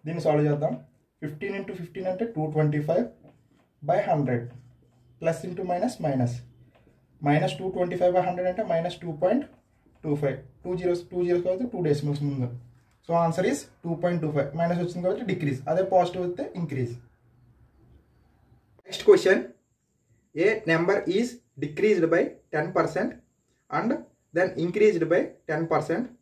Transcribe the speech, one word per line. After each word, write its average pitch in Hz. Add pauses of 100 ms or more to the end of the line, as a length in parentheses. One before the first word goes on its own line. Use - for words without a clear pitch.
దీన్ని 160
సాల్వ్ 151
చేద్దాం. 143 (500)
ఫిఫ్టీన్ 196
into 190
ఫిఫ్టీన్ 180
అంటే 185 (100)
టూ 156 (120)
ట్వంటీ 151
ఫైవ్ 220 (840)
బై 180 (120)
హండ్రెడ్, 127 (760)
ప్లస్ 160
into 180
minus 185 (120)
minus, 127 (960)
minus 165
two 190
twenty 175
five 180
by 180
hundred 180
అంటే 170 (100)
minus 170
two 170
point 220 (600)
two 147
five. 131 (260)
టూ 180
జీరోస్, 175
టూ 180
జీరోస్ 175
కాబట్టి 185
టూ 190
డెసిమల్స్ 147
ముందు. 127 (580)
So, 165 (120)
answer 165
is 285 (240)
టూ 170 (120)
పాయింట్ 175
టూ 156
ఫైవ్. 139 (120)
మైనస్ 170
వచ్చింది 175
కాబట్టి 214
డిక్రీజ్, 143 (120)
అదే 175 (120)
పాజిటివ్ 180
వస్తే 175 (160)
ఇంక్రీజ్. 127 (1900)
Next -
question. 196 (1080)
A 196 (220)
number 175 (200)
is 240 (340)
decreased 180
by 175 (320)
ten 151 (100)
percent 180 (680)
and 202 (460)
then 180 (160)
increased 180
by 175 (300)
ten 160 (100)
percent. 165 (180)